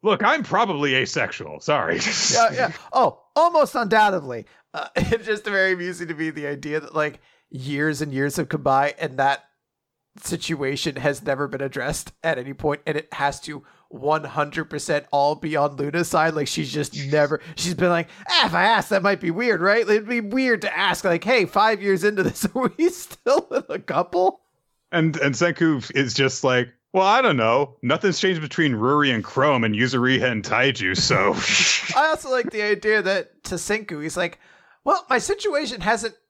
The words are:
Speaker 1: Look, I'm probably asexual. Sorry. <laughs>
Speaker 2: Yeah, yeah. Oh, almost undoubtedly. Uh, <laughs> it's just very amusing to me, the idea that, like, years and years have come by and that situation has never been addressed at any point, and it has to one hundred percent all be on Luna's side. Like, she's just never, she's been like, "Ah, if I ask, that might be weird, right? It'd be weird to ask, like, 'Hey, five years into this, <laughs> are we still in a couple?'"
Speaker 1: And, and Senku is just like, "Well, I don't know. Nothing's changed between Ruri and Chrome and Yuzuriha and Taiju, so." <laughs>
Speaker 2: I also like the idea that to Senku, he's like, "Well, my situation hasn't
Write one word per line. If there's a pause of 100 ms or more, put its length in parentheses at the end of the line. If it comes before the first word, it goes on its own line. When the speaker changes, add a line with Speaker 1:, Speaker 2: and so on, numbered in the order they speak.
Speaker 1:
Look,
I'm
probably
asexual.
Sorry.
<laughs> (240)
Speaker 2:
Yeah,
yeah. (220)
Oh, (140)
almost
undoubtedly. (280)
Uh,
<laughs>
it's
just
very
amusing
to
me,
the
idea
that,
like, (300)
years
and
years
have
come
by
and
that (760)
situation
has
never
been
addressed (120)
at
any
point,
and
it
has
to (280)
one
hundred
percent
all
be
on
Luna's
side.
Like,
she's
just (160)
never, (140)
she's
been
like, (220)
"Ah,
if
I
ask,
that
might
be
weird,
right?
It'd
be
weird
to
ask,
like,
'Hey,
five
years
into
this,
<laughs>
are
we
still
in
a
couple?'" (500)
Speaker 1:
And,
and
Senku
is
just
like, (240)
"Well,
I
don't
know.
Nothing's
changed
between
Ruri
and
Chrome
and
Yuzuriha
and
Taiju,
so." (600)
<laughs>
Speaker 2:
I
also
like
the
idea
that
to
Senku,
he's
like, (440)
"Well,
my
situation
hasn't (140)